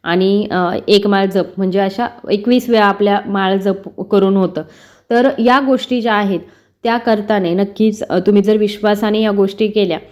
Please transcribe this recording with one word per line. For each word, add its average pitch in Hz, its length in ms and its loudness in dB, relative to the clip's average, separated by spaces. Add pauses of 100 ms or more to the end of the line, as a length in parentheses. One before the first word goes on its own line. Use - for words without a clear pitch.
आणि, 190 480 0
अ, 180 260 -2 (120)
एक 202 180 2
माळ 196 200 2
जप 185 200 -2 (100)
म्हणजे 185 220 -2
अशा 196 280 -2 (240)
एकवीस 240 400 0
वेळा 220 140 4
आपल्या 202 420 2
माळ 196 300 -2
जप 196 440 -4
करून 196 360 2
होतं. 180 260 -2 (480)
तर 240 180 2 (100)
या 240 280 2
गोष्टी 254 340 0
ज्या 220 140 0
आहेत 196 260 0 (420)
त्या 233 160 -2
करताना 208 500 0
नक्कीच, 202 540 0
अ, - 160 -2
तुम्ही 202 240 4
जर 214 140 2
विश्वासाने 208 640 0
या 220 100 2
गोष्टी 202 380 0
केल्या 196 300 -2 (140)